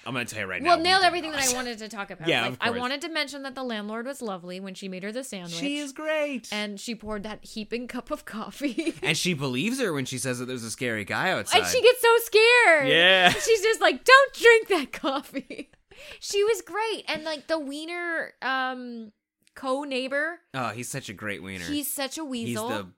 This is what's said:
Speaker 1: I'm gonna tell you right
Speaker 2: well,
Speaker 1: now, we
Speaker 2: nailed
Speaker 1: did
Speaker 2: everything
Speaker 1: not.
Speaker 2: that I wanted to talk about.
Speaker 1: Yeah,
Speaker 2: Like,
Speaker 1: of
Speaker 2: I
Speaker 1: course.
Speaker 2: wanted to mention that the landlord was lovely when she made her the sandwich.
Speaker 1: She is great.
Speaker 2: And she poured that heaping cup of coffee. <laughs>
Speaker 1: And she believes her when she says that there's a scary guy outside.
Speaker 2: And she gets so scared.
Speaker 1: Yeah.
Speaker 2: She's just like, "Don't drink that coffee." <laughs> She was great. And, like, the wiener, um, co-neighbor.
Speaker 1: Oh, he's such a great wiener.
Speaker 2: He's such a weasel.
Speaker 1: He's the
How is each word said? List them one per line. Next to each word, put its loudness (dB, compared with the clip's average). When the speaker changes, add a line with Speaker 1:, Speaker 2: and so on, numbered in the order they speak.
Speaker 1:
I'm -8
gonna -4
tell -8
you -4
right -4
Speaker 2:
well, 4
Speaker 1:
now, -
we -2
Speaker 2:
nailed 4
Speaker 1:
did 6
Speaker 2:
everything -2
Speaker 1:
not. -2
Speaker 2:
that 2
I 0
wanted -6
to -12
talk -10
about. -12
Speaker 1:
Yeah, 2
Speaker 2:
Like, -2
Speaker 1:
of -8
Speaker 2:
I 0
Speaker 1:
course. -2
Speaker 2:
wanted -4
to -8
mention -6
that -10
the -8
landlord -6
was -10
lovely -8
when -10
she -10
made -8
her -6
the -8
sandwich. -10
Speaker 1:
She -4
is -8
great. -4
Speaker 2:
And -6
she -8
poured -8
that -12
heaping -8
cup -10
of -6
coffee. -4
<laughs> -20
Speaker 1:
And 0
she 0
believes -2
her 0
when -2
she -8
says -4
that -8
there's -8
a -8
scary -4
guy -2
outside. 2
Speaker 2:
And 2
she 2
gets 6
so 6
scared. 6
Speaker 1:
Yeah. 8
Speaker 2:
She's 2
just 2
like, 2
"Don't 10
drink 6
that 0
coffee." -6
<laughs> -20
She 0
was 2
great. -4
And, -6
like, -8
the 0
wiener, -6
um, -6
co-neighbor. -4
Speaker 1:
Oh, -4
he's -8
such -8
a -10
great -8
wiener. -10
Speaker 2:
He's -4
such -8
a -8
weasel. -6
Speaker 1:
He's -4
the -10